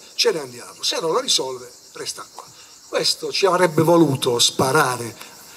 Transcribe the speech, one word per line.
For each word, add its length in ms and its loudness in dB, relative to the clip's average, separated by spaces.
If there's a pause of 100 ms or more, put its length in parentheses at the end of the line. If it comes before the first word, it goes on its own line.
(160)
ce 160 2
ne 80 -4
andiamo, 440 -14
se 160 -4
non 120 -2
lo 80 0
risolve 500 -4 (240)
resta 400 -12
qua." 100 -16 (460)
Questo 420 -2
ci 160 0
avrebbe 340 2
voluto 580 4
sparare, 760 0 (420)